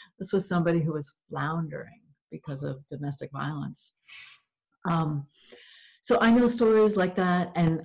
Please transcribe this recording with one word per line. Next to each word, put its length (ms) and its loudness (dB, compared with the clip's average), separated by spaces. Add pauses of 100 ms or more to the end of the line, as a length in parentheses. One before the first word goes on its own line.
(200)
This 140 -6
was 140 0
somebody 340 2
who 120 -2
was 240 -8 (120)
floundering 720 -6 (300)
because 320 -12
of 240 -10
domestic 440 -10
violence. 640 -10 (960)
Um, 380 -2 (760)
so 200 -2
I 100 6
know 160 6
stories 500 4
like 180 0
that. 400 0
And 300 2